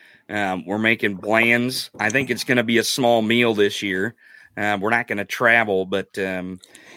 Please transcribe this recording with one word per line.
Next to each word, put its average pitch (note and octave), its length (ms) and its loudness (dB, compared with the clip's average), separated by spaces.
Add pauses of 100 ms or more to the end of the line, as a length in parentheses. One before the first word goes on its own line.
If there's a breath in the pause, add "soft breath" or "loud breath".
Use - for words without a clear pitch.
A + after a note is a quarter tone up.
(300 soft breath)
Um, F#2+ 380 -4
we're G2 100 -2
making A2 400 0
plans. A#2 720 0 (100)
I G#2+ 120 0
think B2+ 180 -2
it's A2+ 140 -4
gonna B2 200 2
be A2+ 140 0
a A2 60 4
small A#2+ 400 2
meal A2+ 320 2
this G2+ 260 0
year. G2 320 -4 (420 loud breath)
Uh, G#2 240 -2
we're G#2 120 -2
not A#2 160 0
gonna G2+ 180 -6
travel, G#2+ 600 2
but, F#2+ 320 -4
um, F#2 400 -6 (380 loud breath)